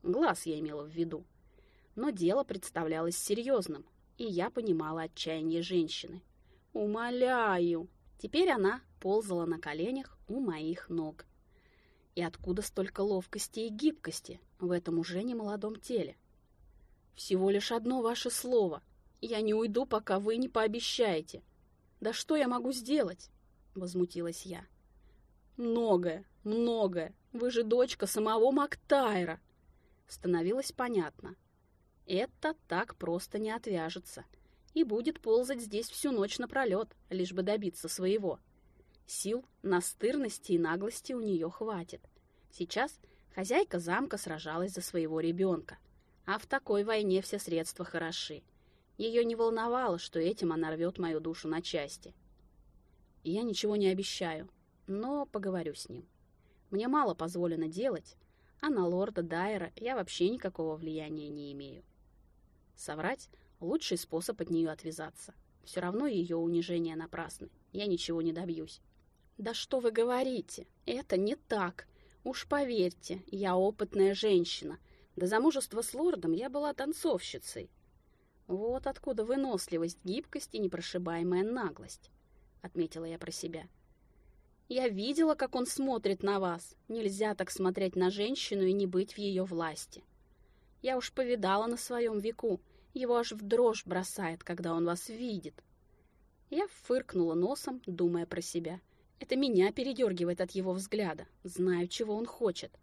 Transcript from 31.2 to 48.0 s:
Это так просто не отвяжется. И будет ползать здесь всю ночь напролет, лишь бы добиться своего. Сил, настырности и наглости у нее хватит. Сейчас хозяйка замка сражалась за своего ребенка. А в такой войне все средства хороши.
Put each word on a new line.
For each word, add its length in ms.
Это 480
так 260
просто 420
не 140
отвяжется. 720
И 100
будет 360
ползать 400
здесь 300
всю 220
ночь 280
напролет, 480
лишь 240
бы 80
добиться 480
своего. 500
Сил, 400
настырности 920
и 60
наглости 540
у 60
нее 300
хватит. 520
Сейчас 460
хозяйка 440
замка 380
сражалась 560
за 80
своего 380
ребенка. 580
А 100
в 80
такой 380
войне 400
все 160
средства 460
хороши. 580